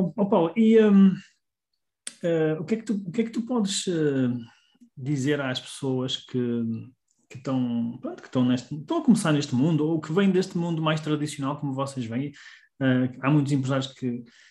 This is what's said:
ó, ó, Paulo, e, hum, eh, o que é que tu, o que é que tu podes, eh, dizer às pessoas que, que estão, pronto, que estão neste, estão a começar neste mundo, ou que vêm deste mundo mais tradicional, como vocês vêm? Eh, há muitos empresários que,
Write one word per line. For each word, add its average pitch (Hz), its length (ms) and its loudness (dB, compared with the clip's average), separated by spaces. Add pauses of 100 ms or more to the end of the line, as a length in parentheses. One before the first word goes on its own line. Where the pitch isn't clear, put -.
ó, - 80 -6
ó, 202 100 2
Paulo, 170 300 2
e, 220 260 6
hum, 196 320 8 (1080)
eh, 160 360 2
o 180 60 -6
que 220 100 0
é 214 40 -2
que - 60 -12
tu, 226 100 -2 (120)
o 165 60 -8
que 226 100 -2
é - 20 2
que 226 60 -6
tu 226 120 -4
podes, 233 460 -2
eh, 143 400 0 (680)
dizer 143 440 -2
às 127 200 -4
pessoas 131 560 -4
que, - 220 -8 (920)
que - 80 -18
estão, 123 600 -4
pronto, 359 220 -12
que - 60 -20
estão 127 160 0
neste, 127 300 -2
estão 320 240 -4
a 320 60 -4
começar 180 280 4
neste 143 220 0
mundo, 147 320 2
ou 160 140 0
que 156 120 -8
vêm 196 180 4
deste 185 280 0
mundo 170 240 -2
mais 156 180 0
tradicional, 147 600 -4
como 139 120 -4
vocês 131 340 -6
vêm? 135 260 -4 (480)
Eh, 127 300 2 (100)
há 135 100 0
muitos 143 220 4
empresários 135 400 0
que, 120 300 -8 (280)